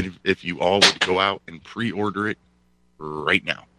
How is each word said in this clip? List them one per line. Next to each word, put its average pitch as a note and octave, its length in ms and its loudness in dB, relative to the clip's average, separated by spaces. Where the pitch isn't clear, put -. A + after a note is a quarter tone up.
if F#2+ 220 0
you F2 160 -4
all F#2 180 4
would G2 220 4
go F#2 180 0
out G2 260 0
and - 160 -16
pre-order G#2 680 -4
it - 80 -6
right D2+ 460 -2
now. D#2+ 220 -6